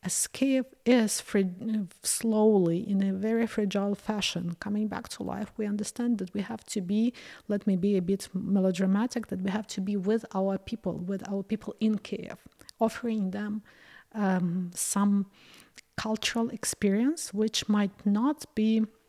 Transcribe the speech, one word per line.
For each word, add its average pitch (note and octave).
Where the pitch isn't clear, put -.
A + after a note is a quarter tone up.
as -
Kiev C4
is A#3
fra-, G3
slowly, G#3
in G3
a G3
very A3
fragile G3+
fashion, F3+
coming G#3
back -
to -
life, -
we G#3+
understand G#3
that F#3+
we G3+
have A3+
to -
be, G#3
let G#3
me G3
be G3
a F#3
bit F#3+
melodramatic, F#3+
that F#3
we F#3+
have G#3
to -
be G3+
with G#3
our G3
people, -
with F#3+
our G3
people -
in G#3+
Kiev, -
offering A3
them, G#3
um, F#3
some G3+
cultural A3+
experience, A3+
which A3
might G#3
not A3+
be A3